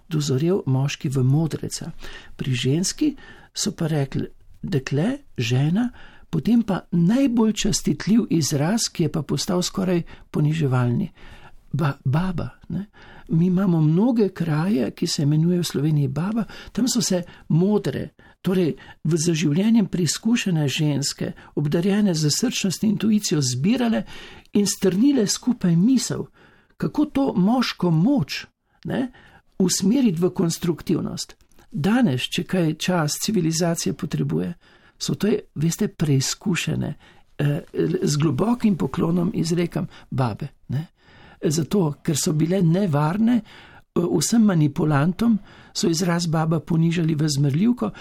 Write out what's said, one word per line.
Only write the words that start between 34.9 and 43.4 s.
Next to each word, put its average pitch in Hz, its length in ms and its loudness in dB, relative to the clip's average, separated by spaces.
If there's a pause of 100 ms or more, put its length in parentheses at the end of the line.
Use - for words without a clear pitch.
so - 160 -4
to, 202 140 -2 (320)
veste, 170 280 0
preizkušene, 147 1040 -2 (440)
eh, 143 220 0 (420)
z 151 140 0
globokim 185 600 0
poklonom 175 580 -2
izrekam, 165 540 -2 (220)
babe, 135 380 -4 (200)
ne. 151 180 -4 (560)
Zato, 160 600 0
ker 156 140 0
so 170 160 0
bile 165 300 2
nevarne, 175 720 2
eh, - 640 -6